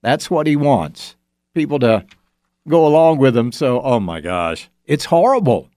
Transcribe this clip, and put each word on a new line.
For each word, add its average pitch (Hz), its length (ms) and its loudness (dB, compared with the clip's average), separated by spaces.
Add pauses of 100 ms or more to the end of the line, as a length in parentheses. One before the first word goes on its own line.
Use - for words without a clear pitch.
That's 135 280 -4
what 151 160 -2
he 151 100 0
wants, 135 600 -2 (380)
people 147 240 -4
to 113 260 2 (640)
go 160 180 4
along 160 300 4
with 135 180 2
him. 117 160 0
So, 123 300 -2
oh 127 180 0
my 85 220 -6
gosh, 82 480 -6 (160)
it's 147 220 -4
horrible. 180 720 0